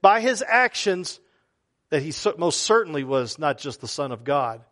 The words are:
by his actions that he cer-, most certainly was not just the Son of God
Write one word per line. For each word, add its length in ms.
by 200
his 260
actions 720
that 120
he 100
cer-, 260
most 220
certainly 420
was 360
not 200
just 220
the 80
Son 240
of 100
God 380